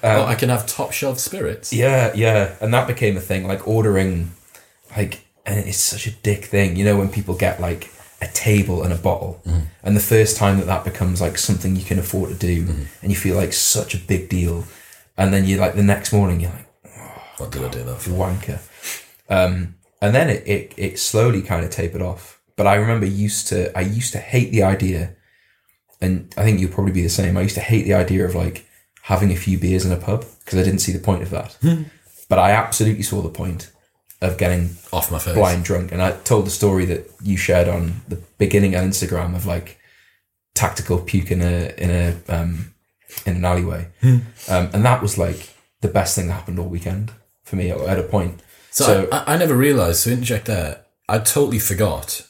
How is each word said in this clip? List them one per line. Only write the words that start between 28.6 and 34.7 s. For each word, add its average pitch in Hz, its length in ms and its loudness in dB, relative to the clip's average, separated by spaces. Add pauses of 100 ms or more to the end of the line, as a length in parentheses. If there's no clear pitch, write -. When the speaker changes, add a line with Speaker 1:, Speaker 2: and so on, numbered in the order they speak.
Speaker 1:
having 95 280 2
a 87 40 2
few 92 220 0
beers 92 280 0
in 92 60 2
a 87 60 0
pub 104 280 -4 (200)
'cause 95 140 -2
I 92 40 4
didn't 95 160 2
see - 120 -2
the 87 80 -2
point 87 240 0
of 90 80 -8
that. - 300 -6
Speaker 2:
Hmm. 160 220 2 (440)
Speaker 1:
But 92 120 4
I 95 120 6
absolutely 107 520 2
saw 98 180 -4
the 82 80 -4
point 87 400 -8 (520)
of 90 160 -2
getting 87 400 0 (140)